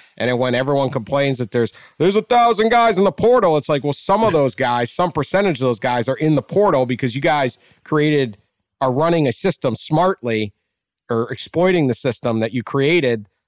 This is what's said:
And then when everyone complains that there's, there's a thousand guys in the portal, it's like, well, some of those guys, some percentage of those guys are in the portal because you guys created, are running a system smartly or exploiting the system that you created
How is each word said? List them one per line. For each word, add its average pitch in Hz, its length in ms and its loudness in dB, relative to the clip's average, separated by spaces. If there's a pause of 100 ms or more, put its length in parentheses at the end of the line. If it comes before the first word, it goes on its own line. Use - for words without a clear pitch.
(160)
And 117 140 -2
then 123 80 0
when 123 180 0
everyone 135 340 0
complains 135 500 -2
that 120 120 -6
there's, 120 220 0 (240)
there's 185 180 2
a 214 60 2
thousand 233 480 2
guys 226 280 4
in 196 60 2
the 196 80 2
portal, 208 460 2
it's 147 100 -4
like, 143 160 -2
well, 143 80 -2
some 208 320 0
of 214 80 2
those 143 240 0
guys, 120 340 -2
some 175 220 -2
percentage 180 460 -2
of 127 80 -4
those 120 160 0
guys 123 260 -2
are 131 80 -2
in 156 200 0
the 131 60 0
portal 175 440 2
because 123 280 -4
you 131 60 -6
guys 147 380 0 (260)
created, 147 540 0 (420)
are 135 140 0
running 156 340 2
a 117 60 0
system 143 420 -2
smartly 123 800 -2 (560)
or 117 200 -2
exploiting 165 580 0
the 123 60 0
system 117 460 -4
that 110 140 -2
you 120 100 -4
created 139 640 0 (200)